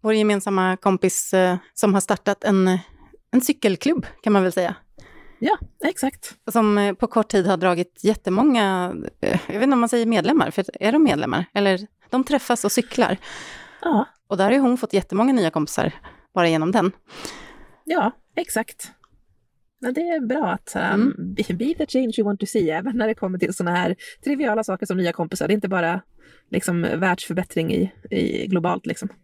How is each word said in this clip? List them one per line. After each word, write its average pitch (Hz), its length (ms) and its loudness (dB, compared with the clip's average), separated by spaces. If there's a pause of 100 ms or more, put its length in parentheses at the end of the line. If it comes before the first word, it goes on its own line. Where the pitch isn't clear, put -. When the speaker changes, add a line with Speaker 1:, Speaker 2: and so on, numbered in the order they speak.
Speaker 1:
Vår 220 120 0
gemensamma 196 640 2
kompis, - 560 0
eh, 185 240 4 (160)
som 214 200 2
har 190 80 2
startat - 420 -2
en, 185 360 2 (520)
en 254 100 4
cykelklubb, 269 640 0 (180)
kan 214 100 2
man 196 100 6
väl 185 80 2
säga. 185 240 -2 (640)
Speaker 2:
Ja, 330 180 0 (280)
exakt. - 500 -2 (160)
Speaker 1:
Som, 214 260 4
eh, 202 160 2
på - 140 -2
kort 214 220 0
tid 185 180 2
har 180 100 2
dragit 175 460 0
jättemånga, 196 880 2 (280)
eh, - 260 0
jag 185 60 -8
vet 208 100 -2
inte 277 100 4
om 247 60 4
man 233 100 2
säger 233 160 2
medlemmar, 226 460 2
för 190 140 -2 (140)
är 214 120 0
de 311 120 4
medlemmar? 151 500 0
Eller 196 260 2 (300)
de 254 140 0
träffas 254 420 0
och 208 60 2
cyklar. 226 460 0 (640)
Speaker 2:
Ja. 285 240 2 (240)
Speaker 1:
Och 196 80 -2
där 196 80 2
har 214 60 4
ju 269 80 4
hon 254 180 4
fått 226 160 -6
jättemånga 208 400 2
nya 190 160 2
kompisar - 420 -2 (420)
bara 170 160 4
genom 160 220 2
den. 196 200 2 (920)
Speaker 2:
Ja, 302 280 0 (240)
exakt. - 560 -6 (880)
Ja, 247 120 -4
det 285 100 -4
är 320 260 -2
bra 262 240 -2
att, - 240 -10
ehm, 202 260 0
Speaker 1:
Mm. 190 320 -2
Speaker 2:
be, 196 100 -4 (100)
be 240 200 -2
the 311 140 -2
change 254 300 0
you 214 80 2
want 202 140 -2
to 214 60 -4
see, 190 240 0
även 185 280 -4
när 220 100 0
det 220 60 0
kommer 185 260 -4
till 180 140 -2
såna 175 180 -2
här 180 240 0 (280)
triviala 262 400 0
saker 190 220 -4
som 185 120 -2
nya 175 160 0
kompisar. - 340 -4
Det - 60 2
är - 20 4
inte 202 140 -2
bara, 180 320 0 (500)
liksom, 175 300 -2
världsförbättring 175 920 -2
i, 185 180 0 (200)
i - 360 -2
globalt, 180 380 -2
liksom. 180 240 -6 (140)